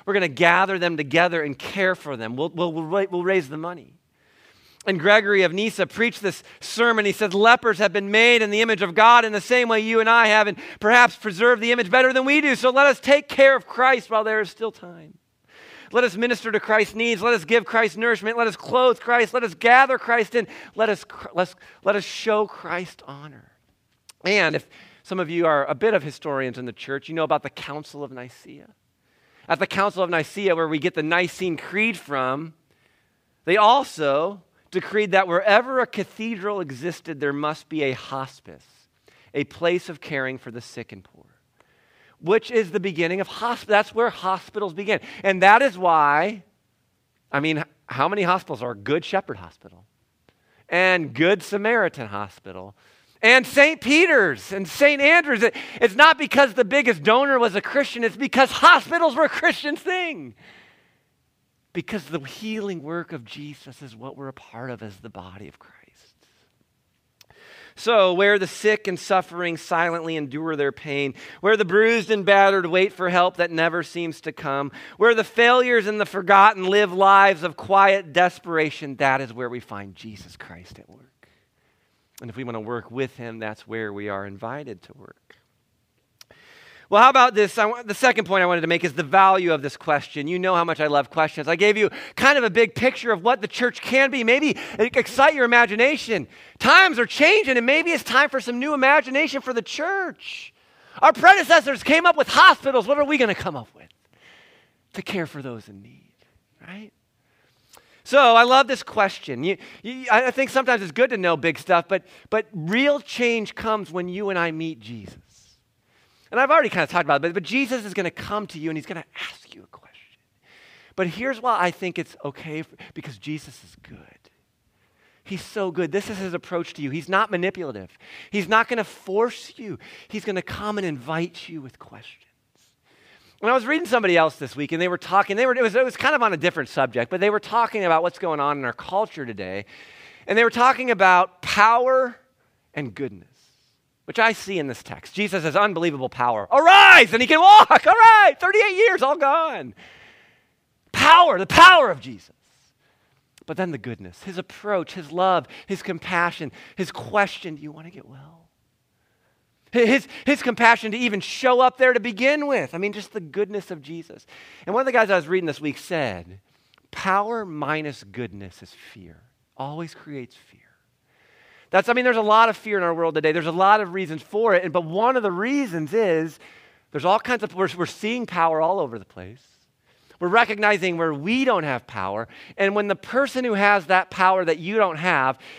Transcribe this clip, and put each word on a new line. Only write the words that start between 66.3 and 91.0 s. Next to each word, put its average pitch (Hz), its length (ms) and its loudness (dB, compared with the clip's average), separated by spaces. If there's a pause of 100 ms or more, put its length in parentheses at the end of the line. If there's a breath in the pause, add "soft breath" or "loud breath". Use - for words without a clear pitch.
So, 202 380 2
where 202 260 4
the 185 80 -6
sick 214 400 -2
and 180 100 -4
suffering 175 600 -4
silently 165 580 -4
endure 151 400 -6
their 143 160 -2
pain, 143 440 -6 (260 loud breath)
where 208 160 4
the 208 80 0
bruised 214 440 2
and 208 140 -2
battered 196 420 4
wait 185 280 0
for 180 160 -4
help 180 260 2
that 175 160 -2
never 165 320 -2
seems 165 380 -10
to 160 100 -12
come, 139 400 -6 (240 loud breath)
where 233 180 4
the 220 120 2
failures 240 600 2
and 214 140 -4
the 202 60 -2
forgotten 196 580 4
live 190 300 2
lives 196 500 6
of 165 140 -8
quiet 196 560 2
desperation, 160 840 -2
that 135 240 0
is 120 140 -10
where 123 160 -8
we 123 100 -12
find 101 360 -16
Jesus 95 420 -20
Christ - 420 -20
at - 100 -20
work. - 380 -20 (960)
And 117 80 -14
if 104 80 -16
we 131 80 -10
want 117 100 -10
to 110 60 -10
work 113 280 -10
with 127 280 -8
him, 117 220 -14
that's 107 280 -12
where 110 240 -10
we 101 160 -10
are 98 180 -8
invited 113 580 -14
to - 100 -20
work. - 240 -20 (1700 soft breath)
Well, 202 140 4
how 254 80 8
about 254 240 4
this? 208 240 0
I 214 80 2
wa-, 240 160 -4
the 202 140 -10
second 240 300 0
point 190 180 0
I - 20 2
wanted 175 160 0
to 156 60 -2
make 170 160 0
is 160 100 -4
the 156 80 -4
value 185 500 4
of 143 120 -2
this 143 120 -8
question. 147 520 -4
You 180 100 -4
know 185 160 -2
how 170 100 2
much 160 160 -4
I 151 60 -2
love 143 240 0